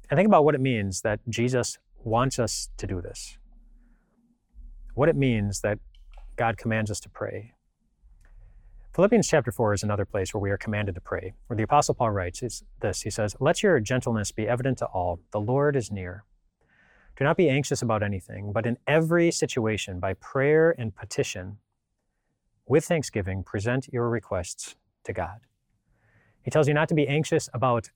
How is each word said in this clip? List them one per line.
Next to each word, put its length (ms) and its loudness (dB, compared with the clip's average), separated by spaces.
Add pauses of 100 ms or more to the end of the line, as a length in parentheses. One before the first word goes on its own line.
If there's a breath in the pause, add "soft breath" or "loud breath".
(120)
And 80 4
think 80 6
about 180 8
what 80 6
it 80 0
means 400 0
that 260 0
Jesus 520 0 (240)
wants 340 0
us 400 -2
to 80 -10
do 160 -4
this. 380 -14 (1500)
What 160 2
it 60 4
means 460 2
that 180 0 (560)
God 220 0
commands 340 -2
us 80 -6
to 100 -18
pray. 460 -10 (1400)
Philippians 320 6
chapter 240 2
four 220 2
is 100 -2
another 220 0
place 280 -4
where 60 -2
we 100 0
are 80 0
commanded 380 -4
to 60 -14
pray, 320 -6 (140)
where 100 -4
the 60 0
Apostle 300 4
Paul 180 0
writes 300 -4
is 220 -10 (160)
this. 220 -4
He 80 -8
says, 320 -4
"Let 200 0
your 200 4
gentleness 500 -2
be 160 -4
evident 300 0
to 80 -6
all. 340 -4 (120)
The 100 -4
Lord 340 0
is 160 -4
near. 320 -10 (960 soft breath)
Do 80 0
not 100 4
be 140 4
anxious 320 0
about 220 0
anything, 500 -6
but 120 0
in 120 -2 (100)
every 440 4
situation, 680 -2
by 140 -2
prayer 640 2
and 180 -6
petition, 640 -6 (1080)
with 200 4
thanksgiving, 580 -2
present 480 -4
your 160 0
requests 680 -6 (260)
to 80 -10
God." 300 -8 (1000)
He 80 -8
tells 200 4
you 40 2
not 140 2
to 80 0
be 100 4
anxious 480 0
about 420 0